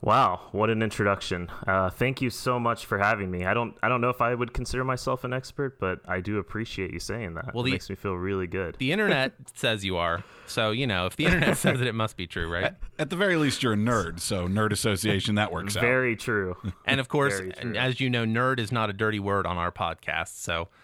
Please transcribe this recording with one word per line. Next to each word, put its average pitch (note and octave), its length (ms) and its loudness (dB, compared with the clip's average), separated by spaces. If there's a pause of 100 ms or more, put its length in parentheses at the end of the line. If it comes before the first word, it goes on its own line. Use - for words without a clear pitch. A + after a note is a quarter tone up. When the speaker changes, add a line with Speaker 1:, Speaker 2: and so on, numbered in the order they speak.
Speaker 1:
Wow, G#2+ 500 4
what G#2+ 160 2
an A2 140 2
introduction! G2 680 0 (180)
Uh, F#2+ 220 4
thank B2+ 320 0
you B2+ 80 0
so B2 320 -2
much A#2 240 0
for G#2 140 -2
having G2+ 320 2
me. F2+ 160 -2
I G2 80 4
don't, A#2 280 0
I A2 60 2
don't B2 140 2
know B2 80 4
if B2 100 -4
I A#2+ 140 2
would A#2+ 180 -2
consider B2+ 320 -2
myself C3 400 -2
an B2+ 80 -4
expert, C3 480 -6
but F#2 260 0
I F2+ 140 -2
do G2+ 160 -2
appreciate F#2+ 560 -4
you E2+ 80 -8
saying G2+ 360 -6
that. G#2+ 180 -8
Speaker 2:
Well, A#2+ 100 -2
Speaker 1:
It B2+ 40 0
Speaker 2:
the - 40 2
Speaker 1:
makes - 160 -4
me F#2+ 80 -8
feel G2+ 200 -4
really F#2 300 -2
good. F2+ 320 -6
Speaker 2:
the C3+ 140 0
internet F3+ 400 0 (120)
Speaker 1:
<laughs> - 100 -20
Speaker 2:
says A2 280 -2
you F#2 140 -2
are. E2+ 260 0 (240)
So, A2 260 0
you C3 140 0
know, F#2 200 0
if - 100 -4
the D3 80 -2
internet E3+ 320 4
says C3 240 2
it, B2+ 60 2
it A2+ 80 -2
must A2 240 -2
be F2+ 80 -4
true, E2+ 260 -2
right? F2 120 0
Speaker 3:
At, F#3 160 -4 (180)
at D3+ 100 -2
the F3 80 -4
very F#3 200 2
least, D3 260 2
you're A#2+ 100 4
a G#2 40 4
nerd, G2+ 440 2
so F2+ 260 0
Nerd G#2 260 2
Association, G#2 640 2
that G#2 140 2
works F2+ 240 -4
out. G2 60 0
Speaker 1:
Very B2 360 4
true. G2 380 0 (160)
Speaker 2:
<laughs> - 140 -14
And C3+ 160 2
of B2 80 -6
course, C#3 300 2
Speaker 1:
Very F#2 140 -6
true. A#2+ 240 -6
Speaker 2:
as B2+ 220 0
you C3 120 0
know, A#2 160 0
nerd B2 320 2
is G#2+ 120 -2
not A2 200 0
a - 20 -6
dirty G#2+ 280 0
word G2 260 0
on F2 100 -2
our F2 160 0
podcast. E2 680 -4
So, E2+ 260 -2 (160)